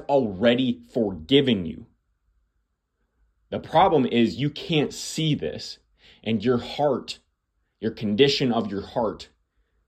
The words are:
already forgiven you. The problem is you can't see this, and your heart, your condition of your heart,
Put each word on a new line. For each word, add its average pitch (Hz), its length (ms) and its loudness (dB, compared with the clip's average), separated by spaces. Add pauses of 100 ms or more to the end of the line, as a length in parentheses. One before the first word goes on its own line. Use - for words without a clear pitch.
(100)
already 120 720 2 (100)
forgiven 110 720 2
you. - 220 -12 (1600)
The 101 120 -6
problem 160 440 4
is 117 320 2
you 139 140 -2
can't 151 420 -2
see 160 420 -2
this, - 440 -8 (440)
and 107 220 -2
your 123 140 4
heart, - 600 -2 (640)
your 110 120 -2
condition 123 600 2
of 113 180 -2
your 98 120 -6
heart, - 480 -6 (580)